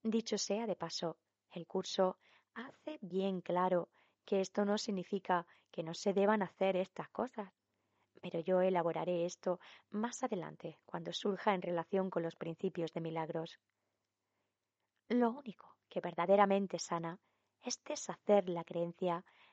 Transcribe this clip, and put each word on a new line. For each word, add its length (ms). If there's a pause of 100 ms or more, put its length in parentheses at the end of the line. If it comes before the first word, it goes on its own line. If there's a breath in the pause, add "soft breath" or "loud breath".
Dicho 380
sea 260
de 100
paso, 440 (320)
el 160
curso 500 (380 soft breath)
hace 460
bien 400
claro 480 (360 soft breath)
que 160
esto 240
no 140
significa 680 (240 soft breath)
que 140
no 100
se 200
deban 280
hacer 360
estas 320
cosas, 440 (680)
pero 160
yo 220
elaboraré 640
esto 340 (320 loud breath)
más 320
adelante 600
cuando 300
surja 400
en 80
relación 480
con 140
los 120
principios 560
de 100
milagros. 580 (1500)
Lo 200
único 480 (120)
que 120
verdaderamente 800
sana 400 (420)
es 220
deshacer 680
la 140
creencia 600 (300 soft breath)